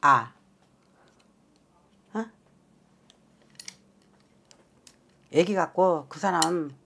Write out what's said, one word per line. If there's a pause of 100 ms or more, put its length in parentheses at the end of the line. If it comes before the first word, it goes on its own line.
아! (1800)
어? (3000)
애기
갖고
그
사람 (120)